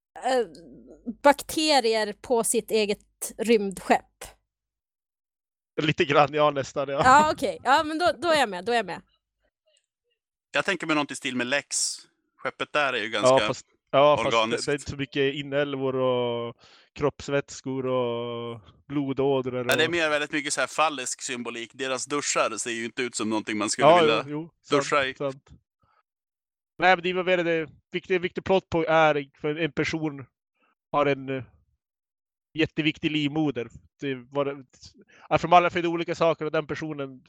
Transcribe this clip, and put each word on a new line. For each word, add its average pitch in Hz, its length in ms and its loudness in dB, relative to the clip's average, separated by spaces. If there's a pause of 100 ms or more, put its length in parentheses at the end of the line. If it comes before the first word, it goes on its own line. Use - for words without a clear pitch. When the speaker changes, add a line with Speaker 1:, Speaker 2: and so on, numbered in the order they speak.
(260)
Speaker 1:
eh, 247 220 0 (760)
bakterier 247 1000 4
på 233 220 0
sitt - 280 -2
eget 208 280 0 (380)
rymdskepp? 208 840 0 (1600)
Speaker 2:
Lite 156 240 0
grann, 143 280 4
ja, 151 180 2
nästan, 139 380 -4
ja. 143 140 -2
Speaker 1:
Ja, 294 300 6
okej. 208 300 -6
Ja, 285 200 4
men 311 140 -6
då, 339 140 0 (100)
då 349 60 -2
är 311 120 4
jag 240 100 2
med, 185 160 -10
då 226 60 -4
är 240 40 2
jag 226 100 0
med. 175 160 -12 (1500)
Speaker 3:
Jag 147 140 -2
tänker 175 220 -4
mig 156 80 2
något 147 160 -2
i 131 40 -10
stil 127 200 -6
med 123 120 -2
Lex. 139 280 -4 (600)
Skeppet - 360 -8
där 143 200 0
är 123 40 -4
ju 110 140 -6
Speaker 2:
Ja, 107 100 -2
Speaker 3:
ganska 127 260 6
Speaker 2:
fast, - 180 -6 (260)
ja, 147 260 6
fast 135 140 0
det, 117 60 4
Speaker 3:
organiskt. 113 280 0
Speaker 2:
det 151 60 -2
är - 20 0
inte - 180 -8
så 147 60 -12
mycket 139 360 -2
inälvor 139 640 -4
och 123 600 -2 (380)
kroppsvätskor 135 920 -4
och 117 720 -4 (280)
blodådror 135 720 0 (120)
Speaker 3:
Ja, 135 60 2
det 156 80 2
är 160 40 2
Speaker 2:
och 165 40 -4
Speaker 3:
mer 165 180 0
väldigt 147 220 -2
mycket 147 220 -4
så - 60 -4
här 127 80 0
fallisk 147 540 -4
symbolik. 120 520 -8
Deras 131 320 -2
duschar 135 520 -2
ser 120 140 -6
ju 113 140 -4
inte 120 160 -6
ut 120 140 -4
som 110 140 -2
någonting 110 280 -2
man 104 120 -2
skulle 131 180 2
Speaker 2:
Ja, 175 140 8
Speaker 3:
vilja 117 260 2
Speaker 2:
jo, - 40 -12
jo, 156 180 -10 (140)
sant, 143 200 0
Speaker 3:
duscha 143 220 0
i. 131 100 -6
Speaker 2:
sant. 139 340 -8 (1300)
Nej, 180 180 6
men 170 80 0
det 180 60 -2
är 180 40 0 (100)
väl - 20 -10 (120)
det, 175 60 2 (220)
det 135 60 -14 (200)
viktiga, 185 280 -2
viktig 170 240 -6
plot 190 260 2
på 165 160 0
är 151 440 4 (120)
för 151 140 -2
en 160 160 -2
person 151 540 -4 (640)
har 147 140 2
en, 135 240 -2
eh, 131 140 -6 (1120)
jätteviktig 156 580 -2
livmoder. 143 560 -2 (320)
Det 139 160 -4
var, 139 500 -6 (640)
ja, 151 80 4
för 165 100 -4
de 165 60 2
alla 175 160 8
föder 170 200 -2
olika 170 260 -4
saker 160 300 0
och 151 60 -6
den 151 160 -2
personen, 139 600 -8